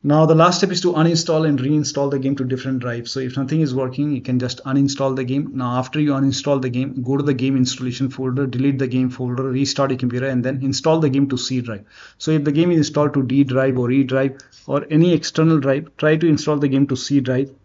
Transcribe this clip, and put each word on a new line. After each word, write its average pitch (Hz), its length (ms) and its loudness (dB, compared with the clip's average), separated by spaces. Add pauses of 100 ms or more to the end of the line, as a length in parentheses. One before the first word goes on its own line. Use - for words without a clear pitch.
Now 151 200 6
the 160 80 6
last 175 240 4
step 170 120 0
is 175 120 -2
to 175 100 2
uninstall 160 560 2
and 143 100 2
reinstall 143 520 0
the 139 80 -2
game 135 180 -2
to 131 80 -4
different 127 360 -4
drives. 117 300 -8
So 135 100 -6
if 127 180 -6
nothing 156 240 0
is 131 120 0
working, 131 380 -2
you 127 80 -2
can 127 180 -2
just 127 260 -6
uninstall 135 520 0
the 131 80 -4
game. 131 300 -4
Now 123 240 -2
after 127 200 -4
you 147 120 2
uninstall 135 500 0
the 131 80 -4
game, 127 340 -4
go 131 140 -2
to 143 60 0
the 143 100 0
game 135 240 0
installation 127 540 -2
folder, 131 360 -4
delete 131 320 0
the 135 80 0
game 127 220 0
folder, 127 360 -4
restart 135 480 0
your 127 60 -2
computer, 123 280 -2
and 127 180 0
then 131 180 -4
install 160 380 0
the 156 80 2
game 135 220 2
to 127 80 -2
C 127 240 -4
drive. 107 240 -10 (320)
So - 140 -2
if 151 120 2
the 151 80 0
game 165 180 2
is 170 60 4
installed 147 380 2
to 139 80 2
D 131 220 2
drive 131 340 0
or 123 120 0
E 135 140 2
drive 135 320 -2 (300)
or 143 240 -4
any 160 240 4
external 160 440 2
drive, 139 380 -2
try 156 200 2
to 165 120 2
install 151 300 0
the 143 100 0
game 139 200 2
to 135 80 -2
C 143 240 0
drive 131 300 -2 (140)